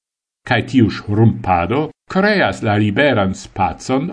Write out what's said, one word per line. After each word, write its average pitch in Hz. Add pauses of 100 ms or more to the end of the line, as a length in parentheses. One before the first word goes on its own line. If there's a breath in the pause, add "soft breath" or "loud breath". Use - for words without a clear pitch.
(460)
Kaj 120 (100)
tiu 120
ŝrumpado 101 (260)
kreas 190
la 107
liberan 107
spacon 127